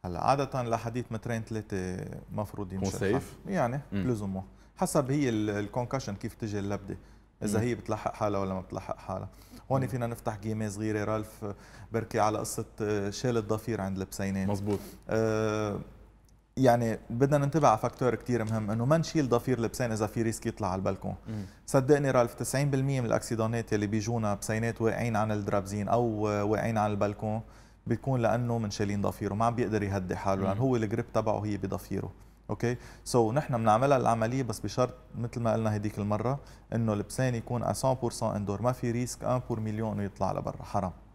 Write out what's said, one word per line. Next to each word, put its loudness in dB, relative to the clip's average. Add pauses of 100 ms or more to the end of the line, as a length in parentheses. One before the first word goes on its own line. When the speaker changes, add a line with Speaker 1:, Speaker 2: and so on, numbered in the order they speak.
Speaker 1:
هلا، -4
عادة 2
لحديت -4
مترين -4
ثلاثة -6 (280)
مفروض -6
Speaker 2:
يكون -2
Speaker 1:
يمشي -2
Speaker 2:
سيف؟ 0
Speaker 1:
الحال. -6
يعني، 0 (120)
Speaker 2:
مم. -2
Speaker 1:
بلوز 0
أو -4
موان. -6 (320)
حسب 0
هي 2
ال-، 0
الكونكشن -4
كيف -8
تجي -6
اللبدة. -4 (460)
إذا 0
Speaker 2:
مم. 2
Speaker 1:
هي 0
بتلحق -4
حالها 0
ولا -2
ما -4
بتلحق -8
حالها. -8 (440)
هون 4
Speaker 2:
مم. 0
Speaker 1:
فينا -4
نفتح -6
جيمي -4
صغيرة، -2
رالف، -4 (480)
بركي 0
على 4
قصة، -4 (180)
آه، 0
شيل -2
الضفير 0
عند -2
البسينات. -2
Speaker 2:
مزبوط. 0 (320)
Speaker 1:
آه، 0 (760)
يعني، 4 (120)
بدنا 4
ننتبه 4
على 8
فاكتور 2
كتير 0
مهم، -2
إنه 0
ما 4
نشيل 0
ضفير 2
البسين -2
إذا 0
في -2
ريسك -2
يطلع -2
على 0
البلكون. -2 (140)
Speaker 2:
مم. -6 (240)
Speaker 1:
صدقني 4
رالف، 4
تسعين 0
بالمية 2
من 0
الأكسيدونات 0
يلي 2
بيجونا 0
بسينات -2
واقعين 2
عن 2
الدرابزين 0
أو، 2
آه، 2
واقعين 2
عن 2
البلكون، -2 (460)
بيكون 0
لأنه 2
من -2
شايلين 0
ضفيره، 0
ما 2
عم 4
بيقدر 2
يهدي 0
حاله، 0
لأن 2
Speaker 2:
مم. 0
Speaker 1:
هو 4
الجريب -2
تبعه 2
هي -2
بضفيره. -4 (380)
أوكي؟ 0 (280)
سو، 4
نحن 0
بنعملها 6
العملية، 2
بس -4
بشرط، 0 (240)
مثل -4
ما 2
قلنا 2
هديك -4
المرة، 0 (360)
إنه 2
البسين 0
يكون -4
à 2
cent 2
pour 0
cent -2
indoor، -2
ما 4
في -2
ريسك -2
ان 2
بور -2
مليون -2
إنه -2
يطلع -2
لبرا، -4
حرام. -2 (220)